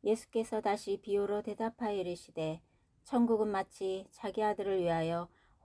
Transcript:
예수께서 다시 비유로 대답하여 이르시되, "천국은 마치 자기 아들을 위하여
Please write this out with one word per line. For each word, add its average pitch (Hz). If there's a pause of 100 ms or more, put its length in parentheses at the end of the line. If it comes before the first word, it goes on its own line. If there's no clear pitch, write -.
예수께서 220
다시 202
비유로 202
대답하여 220
이르시되, 165 (420)
"천국은 233
마치 190
자기 208
아들을 202
위하여 170 (380)